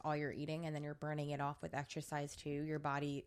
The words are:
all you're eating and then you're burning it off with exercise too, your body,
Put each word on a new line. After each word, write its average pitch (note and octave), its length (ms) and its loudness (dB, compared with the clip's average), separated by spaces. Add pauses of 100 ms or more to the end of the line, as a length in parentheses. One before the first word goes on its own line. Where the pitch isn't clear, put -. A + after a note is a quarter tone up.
all D3+ 100 4
you're D3 160 2
eating D#3 360 -2
and D3+ 80 0
then D3 80 -2
you're D3 100 -2
burning D3+ 380 0
it C#3+ 100 0
off C#3+ 200 0
with - 120 -4
exercise C#3+ 640 -2
too, - 140 -6
your D3+ 300 0
body, C#3+ 480 2